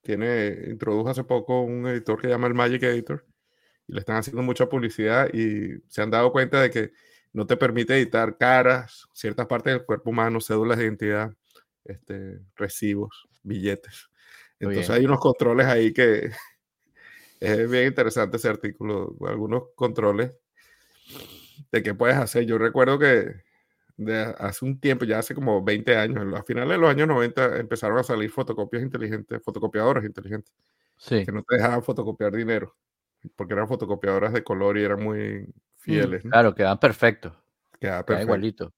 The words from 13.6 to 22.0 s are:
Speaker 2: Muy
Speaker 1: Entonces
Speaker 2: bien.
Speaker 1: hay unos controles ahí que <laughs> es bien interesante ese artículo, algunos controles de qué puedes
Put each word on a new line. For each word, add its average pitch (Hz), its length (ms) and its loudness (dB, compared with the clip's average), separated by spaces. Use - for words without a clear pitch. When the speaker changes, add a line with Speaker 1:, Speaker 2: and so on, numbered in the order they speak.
Speaker 2:
Muy 104 120 -4
Speaker 1:
Entonces 92 180 -2
Speaker 2:
bien. 117 120 4
Speaker 1:
hay 135 60 6
unos 135 140 4
controles 135 460 4
ahí 113 260 4
que 113 380 4
<laughs> - 1120 -20
es 107 300 2
bien 127 180 4
interesante 113 500 0
ese 117 100 0
artículo, 104 680 -4
algunos 110 380 -2
controles 110 560 0
de 110 120 0
qué 101 120 -4
puedes 120 220 2